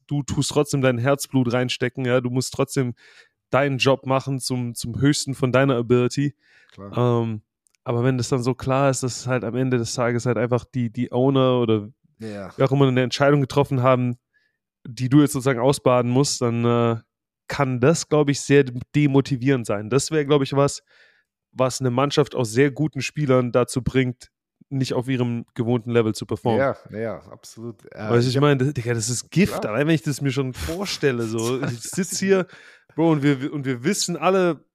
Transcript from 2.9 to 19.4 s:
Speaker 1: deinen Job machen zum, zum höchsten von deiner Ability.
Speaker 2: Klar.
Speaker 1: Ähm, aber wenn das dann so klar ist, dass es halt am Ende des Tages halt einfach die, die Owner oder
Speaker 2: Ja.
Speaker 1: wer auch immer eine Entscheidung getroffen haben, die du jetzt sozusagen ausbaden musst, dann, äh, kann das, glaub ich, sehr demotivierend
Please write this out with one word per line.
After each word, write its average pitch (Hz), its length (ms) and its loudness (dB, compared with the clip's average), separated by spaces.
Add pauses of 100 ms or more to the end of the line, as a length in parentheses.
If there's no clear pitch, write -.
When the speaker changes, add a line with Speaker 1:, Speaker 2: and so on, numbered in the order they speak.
Speaker 1:
deinen 135 260 0
Job 131 300 2
machen 135 320 -2
zum, 123 340 -6
zum 110 260 -8
höchsten 139 360 0
von 127 160 -2
deiner 135 260 4
Ability. 123 580 2 (360)
Speaker 2:
Klar. 117 500 0
Speaker 1:
Ähm, 110 200 -4 (420)
aber 120 200 -2
wenn 131 140 2
das 120 120 -4
dann 131 140 0
so 131 120 0
klar 135 340 0
ist, 127 140 -2
dass 120 160 -6
es - 80 -10
halt 123 160 -2
am 113 120 -6
Ende 127 220 0
des 113 160 -2
Tages 120 320 -2
halt 120 120 0
einfach 120 280 0
die, 120 260 -4
die 123 220 -6
Owner 131 480 2
oder 110 280 0 (300)
Speaker 2:
Ja. 101 380 -12
Speaker 1:
wer 135 80 2
auch 131 60 0
immer 139 160 4
eine 127 160 2
Entscheidung 143 380 2
getroffen 135 420 0
haben, 123 340 2 (680)
die 123 240 -6
du 147 120 8
jetzt 139 120 4
sozusagen 127 260 0
ausbaden 123 520 2
musst, 135 300 2
dann, 117 240 0
äh, 117 300 2 (520)
kann 131 320 -2
das, 156 300 2
glaub 151 200 2
ich, 139 120 -2
sehr 143 220 4 (320)
demotivierend 135 720 2